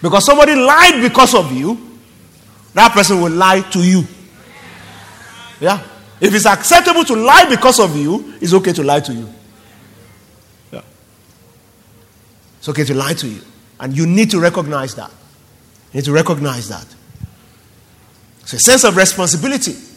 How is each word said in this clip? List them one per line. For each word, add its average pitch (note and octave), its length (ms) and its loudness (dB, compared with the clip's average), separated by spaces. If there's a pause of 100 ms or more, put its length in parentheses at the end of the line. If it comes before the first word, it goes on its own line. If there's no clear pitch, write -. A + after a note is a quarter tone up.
Because G3 240 0
somebody D4 300 4
lied D4 460 4
because B3 320 2
of F3 180 0
you, D3+ 480 -8 (760)
that G3+ 180 4
person G3 300 0
will E3+ 100 -2
lie F#3+ 300 2
to F#3 180 -6
you. F3+ 260 2 (1500)
Yeah. F3+ 200 -2 (400)
If G3 140 0
it's G#3+ 120 0
acceptable E4+ 600 2
to B3 100 -2
lie C#4 300 4
because C4 340 2
of F#3 160 2
you, D3+ 460 -6
it's E3+ 120 -2
okay F#3 200 2
to E3 100 -4
lie C#3+ 160 0
to C#3+ 140 -10
you. A2+ 160 -12 (1400)
Yeah. - 100 -18 (1800)
It's - 100 -14
okay D3 140 -4
to C#3 100 -4
lie C3+ 220 -4
to D3 120 -10
you. G#2+ 140 -14 (380)
And C3 160 -10
you D#3+ 100 -2
need G3 260 0
to G3 80 -2
recognize D3+ 560 -4
that. A2 160 -18 (800)
You C3 80 -10
need C#3 60 -6
to C#3+ 60 -4
recognize C#3+ 580 -4
that. F2+ 160 -16 (1600)
So - 120 -14
a - 20 -12
sense B3+ 240 4
of G3+ 120 2
responsibility. F#3+ 800 -2 (220)